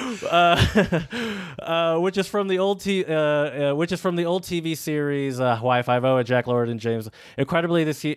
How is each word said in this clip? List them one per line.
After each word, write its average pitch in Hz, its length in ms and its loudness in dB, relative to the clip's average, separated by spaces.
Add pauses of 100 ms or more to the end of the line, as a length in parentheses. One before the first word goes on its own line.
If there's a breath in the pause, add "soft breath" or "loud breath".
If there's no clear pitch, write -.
(300)
Uh, 175 1300 2
<laughs> - 0 -
uh, 165 360 0
which 185 180 0
is 190 120 -2
from 202 200 -2
the 185 100 0
old 196 220 0
T-, 196 240 0
uh, 160 100 -4
uh, 147 600 0
which 165 180 0
is 175 80 -4
from 180 160 -2
the 170 80 0
old 175 200 -2
T 175 160 -4
V 160 140 -2
series, 143 680 -2
uh, 123 160 2
Hawaii 123 260 2
Five-O, 127 360 2
and 120 80 0
Jack 123 200 2
Lord 123 220 0
and 117 100 -4
James. 113 300 -4 (280 loud breath)
Incredibly, 170 480 0
this 151 200 -4
ye-, 151 120 -2